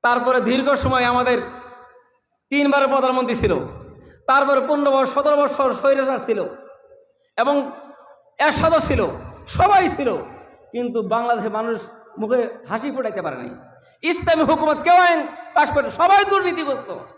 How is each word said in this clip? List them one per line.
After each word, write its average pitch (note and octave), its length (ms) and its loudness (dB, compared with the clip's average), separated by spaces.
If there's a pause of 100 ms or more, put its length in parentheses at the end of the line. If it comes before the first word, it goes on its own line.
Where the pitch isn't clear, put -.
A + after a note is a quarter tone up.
তারপরে B3 380 2
দীর্ঘ C4 320 0
সময় C4 320 0
আমাদের B3 340 2 (1080)
তিনবারের C#4 400 2
প্রধানমন্ত্রী B3+ 480 0
ছিল। F3+ 220 0 (680)
তারপরে C4+ 420 2
পনেরো D4 220 2
বছর, C4+ 160 2
সতেরো C#4+ 300 0
বছর C#4 380 0
স্বৈরাচার C4+ 520 0
ছিল G3+ 180 -2 (920)
এবং C4+ 360 0 (680)
এরশাদও D#4+ 420 4
ছিল, G#3 260 0 (400)
সবাই F#4+ 420 4
ছিল, A#3 280 -2 (560)
কিন্তু A#3+ 300 -4
বাংলাদেশের A3 480 -2
মানুষ A3 320 -4 (360)
মুখে A3+ 300 0 (200)
হাসি A3+ 220 -6
ফোটাইতে A3 320 -6
পারে C#3+ 140 -6
নাই। A#2+ 140 -12 (520)
ইসলামী E4 420 2
হুকুমত D#4 380 2
কেউ F4 120 4
আইন F4 320 4 (280)
পাস D4 180 2
করে, C4+ 180 -2
সবাই G4 340 4
দুর্নীতিগ্রস্ত F4 720 -2 (220)